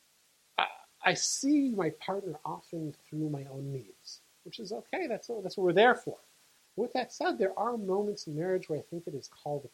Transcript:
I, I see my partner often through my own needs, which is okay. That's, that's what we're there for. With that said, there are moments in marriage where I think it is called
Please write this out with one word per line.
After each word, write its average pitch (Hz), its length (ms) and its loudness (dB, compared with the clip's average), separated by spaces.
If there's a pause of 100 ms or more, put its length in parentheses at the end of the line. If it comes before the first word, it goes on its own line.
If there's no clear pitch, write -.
(580)
I, - 80 4 (380)
I 180 100 6
see 277 560 2
my 185 200 2
partner 190 540 -4
often 160 500 -6 (140)
through 156 220 -2
my 139 220 -4
own 139 200 -8
needs, - 480 -12 (240)
which 165 140 -14
is 202 140 -8
okay. 277 340 -4
That's, 226 220 -6 (140)
that's 185 140 -6
what 190 100 2
we're 175 60 6
there 226 220 10
for. - 220 -8 (600)
With 233 180 -2
that 254 180 -2
said, 330 260 0
there 196 200 0
are 233 180 0
moments 202 500 -2
in 151 100 -6
marriage 185 320 0
where 156 100 -2
I 113 40 -8
think 170 240 -10
it 156 80 -8
is 127 140 -10
called 143 460 -6